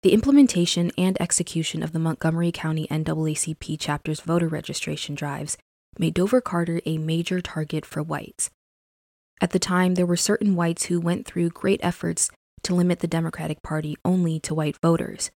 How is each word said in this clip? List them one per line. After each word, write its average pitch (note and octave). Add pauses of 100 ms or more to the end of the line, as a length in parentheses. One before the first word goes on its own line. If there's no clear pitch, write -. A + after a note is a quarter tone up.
The F#3
implementation G#3+
and F#3
execution E3
of D#3+
the E3
Montgomery E3
County D#3+
N D#3+
double D#3
A D3+
C D#3+
P -
chapter's D3+
voter E3+
registration D3+
drives D3 (400)
made E3
Dover G#3
Carter E3+
a D#3+
major E3+
target D#3
for D3+
whites. - (920)
At F#3
the F#3+
time, F3+
there F3+
were F3
certain G#3
whites E3+
who F3
went E3+
through E3+
great -
efforts - (360)
to F3+
limit F3
the E3+
Democratic E3
Party D#3 (100)
only F3
to -
white D3+
voters. -